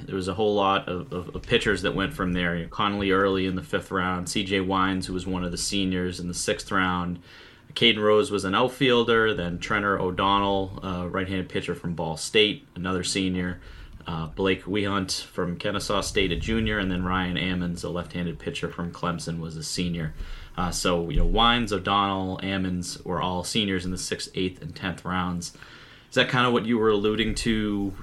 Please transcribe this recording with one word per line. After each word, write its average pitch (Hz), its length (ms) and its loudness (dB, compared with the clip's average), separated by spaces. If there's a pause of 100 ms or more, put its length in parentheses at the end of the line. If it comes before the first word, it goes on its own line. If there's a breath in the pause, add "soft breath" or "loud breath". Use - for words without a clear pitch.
there 95 120 -6
was 90 100 -2
a 95 80 -2
whole 104 220 2
lot 98 320 4
of, 87 240 -6
of, 87 240 -8
of - 60 -8
pitchers 104 400 2
that 87 120 0
went 90 180 0
from 90 200 -2
there. 87 240 0
You 82 80 -4
know, 85 40 -12
Connolly 101 440 0
early 95 340 4
in 92 80 0
the 92 80 -4
fifth - 300 -4
round, 90 360 0
C 107 140 -2
J 95 160 2
Wines, 92 480 2
who 92 60 -6
was 92 120 -4
one 92 200 -2
of 87 80 -4
the 87 40 -4
seniors 92 600 -2
in 87 80 -8
the 90 80 -6
sixth - 380 -4
round. 90 480 2 (540 loud breath)
Caden 110 280 4
Rose 104 300 6
was 95 120 0
an 95 120 2
outfielder, 120 800 4
then 87 240 -4
Trenner 101 420 0
O'Donnell, 98 800 2
uh, 90 260 -4
right-handed 92 400 -2
pitcher - 280 -4
from 87 180 -4
Ball 80 220 -4
State, 107 580 2
another 90 300 -2
senior. 92 560 -2 (460 loud breath)
Uh, 80 220 -4
Blake 95 360 0
Wehunt 98 600 -2
from 87 320 -4
Kennesaw 101 440 -2
State, 95 300 0
a 85 60 -2
junior, 110 420 0
and 95 120 0
then 90 120 -2
Ryan 90 340 0
Ammons, 90 460 -2
a 85 60 -4
left-handed 85 500 -4
pitcher - 300 -6
from 87 240 -8
Clemson, 82 480 -4
was 80 160 -8
a 78 80 -8
senior. 85 500 -4 (420 loud breath)
Uh, 90 140 0
so, 85 400 0
you 78 60 2
know, 87 100 8
Wines, 113 460 4
O'Donnell, 95 680 2
Ammons 92 640 -2
were 85 160 -2
all 90 220 0
seniors 95 420 0
in 90 60 -2
the 90 80 -2
sixth, - 380 -6
eighth, 92 260 -2
and 80 120 -10
tenth - 300 -6
rounds. 90 480 -2 (560 loud breath)
Is - 60 -8
that 127 160 4
kinda 123 220 4
what 117 120 4
you 117 140 2
were 110 120 4
alluding 107 440 2
to, 104 580 0 (100)